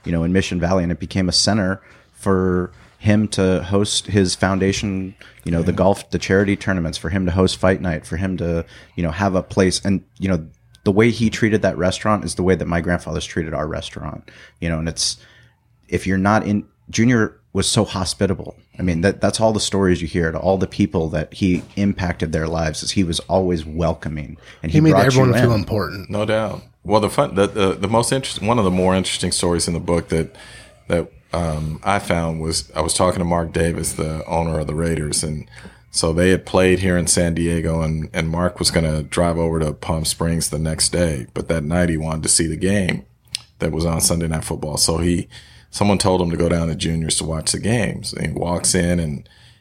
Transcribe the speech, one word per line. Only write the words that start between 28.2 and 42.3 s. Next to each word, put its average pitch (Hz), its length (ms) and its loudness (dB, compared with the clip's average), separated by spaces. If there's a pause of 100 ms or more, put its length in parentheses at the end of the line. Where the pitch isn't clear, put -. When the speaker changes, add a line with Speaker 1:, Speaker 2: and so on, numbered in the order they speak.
Speaker 2:
one 117 180 2
of 107 60 4
the 92 60 2
more 92 240 4
interesting 92 380 -2
stories 85 360 0
in 85 60 -2
the 85 60 -4
book 85 280 -2
that, 80 260 -2 (540)
that, 85 220 -2 (220)
um, 78 520 -4
I 98 140 0
found 82 420 -2
was, 80 340 -6
I 78 60 -2
was 82 140 -2
talking 92 240 2
to 90 60 -2
Mark 85 280 -2
Davis, 82 420 -2
the 78 320 -6
owner 82 340 -2
of 76 80 -4
the 76 60 -6
Raiders, 78 500 -2
and 76 240 -6 (420)
so 82 220 0
they 87 180 4
had 90 160 2
played 92 320 4
here 90 180 2
in 85 120 0
San 87 260 2
Diego, 82 480 0
and, 80 300 -2
and 80 180 -2
Mark 87 300 -2
was 87 100 -2
gonna 78 320 0
drive 85 360 0
over 82 200 0
to 78 140 0
Palm 80 320 -4
Springs 82 460 -2
the 78 80 -4
next 80 320 -2
day, 76 440 0
but - 140 -6
that 82 160 0
night 87 240 2
he 82 80 0
wanted 78 260 -4
to 78 60 -2
see - 180 2